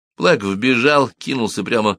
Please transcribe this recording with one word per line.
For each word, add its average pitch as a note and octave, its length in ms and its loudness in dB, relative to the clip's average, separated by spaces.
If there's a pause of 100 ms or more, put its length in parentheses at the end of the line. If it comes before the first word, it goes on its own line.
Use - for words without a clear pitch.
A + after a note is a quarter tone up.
(160)
Блэк D#3+ 280 2
вбежал, B2 720 0
кинулся A#2 460 -4
прямо G#2+ 340 0